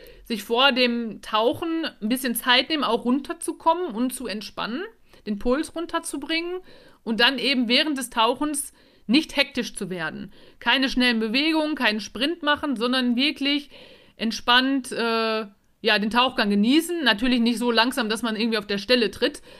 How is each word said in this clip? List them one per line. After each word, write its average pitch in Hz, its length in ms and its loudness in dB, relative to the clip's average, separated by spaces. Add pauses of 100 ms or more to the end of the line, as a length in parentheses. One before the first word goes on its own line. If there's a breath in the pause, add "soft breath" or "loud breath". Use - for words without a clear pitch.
(240 loud breath)
sich 208 200 -6
vor 254 280 4
dem 240 500 0
Tauchen 311 640 0 (160)
ein 214 60 -4
bisschen 254 260 0
Zeit 254 360 2
nehmen, 294 160 0
auch 226 180 0
runterzukommen 330 840 0
und 247 260 -4
zu 262 140 -10
entspannen, 208 560 -8 (420 soft breath)
den 208 120 -4
Puls 254 380 -2
runterzubringen 330 880 -4 (420 soft breath)
und 214 160 -4
dann 254 200 2
eben 247 280 0
während 277 300 2
des 254 120 -8
Tauchens 269 640 -2 (340 soft breath)
nicht 302 300 2
hektisch 277 400 -2
zu 185 140 -8
werden. 160 420 -8 (280 soft breath)
Keine 262 280 2
schnellen 247 320 2
Bewegungen, 302 560 0
keinen 214 240 2
Sprint 277 420 -4
machen, 294 360 0
sondern 247 400 0
wirklich 285 520 0 (460 loud breath)
entspannt, 247 800 0
äh, 226 520 -2 (360)
ja, 208 180 2
den 208 100 0
Tauchgang 247 400 2
genießen. 302 540 2
Natürlich 240 380 2
nicht 233 180 2
so 240 100 0
langsam, 233 380 2
dass 214 140 -2
man 220 160 -2
irgendwie 226 200 0
auf 208 80 -4
der 202 120 -4
Stelle 233 340 2
tritt, - 300 -4 (180 loud breath)